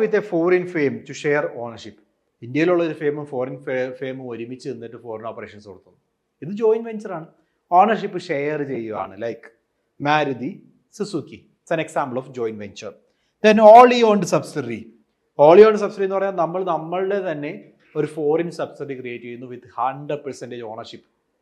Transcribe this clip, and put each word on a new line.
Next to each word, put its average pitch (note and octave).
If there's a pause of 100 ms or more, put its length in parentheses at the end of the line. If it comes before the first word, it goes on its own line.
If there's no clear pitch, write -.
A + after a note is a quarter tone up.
with G#3
a G3
foreign F3+
firm C#3 (120)
to C#3
share D3 (160)
ownership. A2+ (500)
ഇന്ത്യയിലുള്ള E3
ഒരു D#3
ഫേമും D3
ഫോറിൻ B2+ (120)
ഫേ-, C3
ഫേമും C3
ഒരുമിച്ച് A#2+
നിന്നിട്ട് A2+
ഫോറിൻ A2
ഓപ്പറേഷൻസ് G#2
നടത്തുന്നു. F#2 (440)
ഇത് D3+ (100)
ജോയിന്റ് A3+
വെഞ്ചർ G#3+
ആണ്, D#3+ (520)
ഓണർഷിപ്പ് G3
ഷെയർ D3+ (120)
ചെയ്യുകയാണ്. G#2+ (100)
Like A#2 (640)
മാരുതി D3 (460)
സുസുക്കി, C3+ (220)
it's -
an D#3+
example C3+
of C#3 (100)
joint A2
venture. G#2 (500)
Then G#3+ (100)
wholly B3 (100)
owned G3 (100)
subsidiary. A#2 (580)
Wholly E3+
owned G#3+
subsidiary G3
എന്ന് F#3+
പറഞ്ഞാൽ F#3+
നമ്മൾ E3+ (100)
നമ്മളുടെ F3
തന്നെ D3+ (480)
ഒരു D3+
ഫോറിൻ D#3+
സബ്സിഡറി C#3
ക്രിയേറ്റ് A#2+
ചെയ്യുന്നു A#2+
with B2 (120)
ഹൺഡ്രഡ് C#3+
പെർസെൻറ്റേജ് B2
ഓണർഷിപ്പ്. A2+ (360)